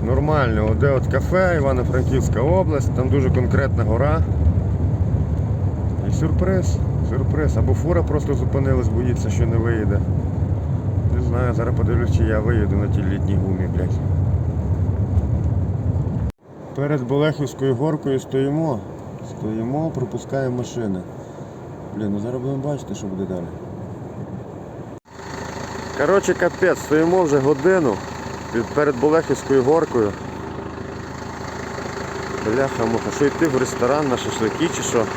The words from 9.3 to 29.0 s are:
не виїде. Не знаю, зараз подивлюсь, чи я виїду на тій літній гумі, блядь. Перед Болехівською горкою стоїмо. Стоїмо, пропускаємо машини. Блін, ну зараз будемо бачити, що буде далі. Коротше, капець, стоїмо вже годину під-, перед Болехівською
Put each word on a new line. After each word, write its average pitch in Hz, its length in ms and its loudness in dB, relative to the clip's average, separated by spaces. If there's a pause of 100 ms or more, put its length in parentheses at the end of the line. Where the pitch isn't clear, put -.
не 113 120 2
виїде. 107 420 2 (1160)
Не - 120 0
знаю, 120 260 0
зараз 117 220 0
подивлюсь, 120 420 2
чи 120 60 4
я 110 160 2
виїду 107 360 2
на 101 120 2
тій 98 160 0
літній 95 320 0 (100)
гумі, 185 300 0
блядь. - 140 0 (2750)
Перед 139 320 -2
Болехівською 139 680 0
горкою 139 440 0
стоїмо. 139 600 -2 (500)
Стоїмо, 117 600 -4
пропускаємо 127 680 -4
машини. 113 420 -4 (960)
Блін, 104 160 -4
ну 101 80 -2
зараз 123 220 -6
будемо 135 220 -4
бачити, 139 320 -6
що 104 120 -8
буде 95 180 -4
далі. 90 200 -6 (2500)
Коротше, 180 360 2
капець, 175 460 2
стоїмо 165 440 4
вже 147 160 4
годину 147 540 4 (600)
під-, 117 120 0
перед 143 340 0
Болехівською 139 640 2